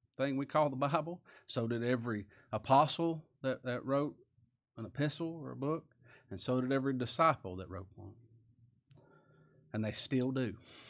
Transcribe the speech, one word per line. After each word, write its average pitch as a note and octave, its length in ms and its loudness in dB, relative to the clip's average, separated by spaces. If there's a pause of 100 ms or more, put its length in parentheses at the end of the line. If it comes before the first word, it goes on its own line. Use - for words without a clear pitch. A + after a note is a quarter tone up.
(160)
thing C3+ 200 0
we C#3 100 0
call D3+ 220 4
the C3+ 80 -2
Bible. D#3 440 0 (260)
So A2+ 220 -2
did A#2 160 0
every A#2 420 0 (260)
apostle D#3 720 4 (180)
that, C3 220 -2
that B2 200 -4
wrote C#3 320 0 (600)
an A2+ 80 -8
epistle D3+ 580 -4
or C3 100 -10
a B2 40 -10
book, C#3+ 280 -2 (460)
and F#2+ 100 -8
so B2+ 200 2
did B2+ 120 2
every C3+ 200 2
disciple B2 640 2
that F#2 140 -8
wrote F#2 240 -10
one. G2 200 -16 (1600)
And A2 120 0
they G#2+ 80 -2
still C3 400 0
do. B2+ 220 0 (360)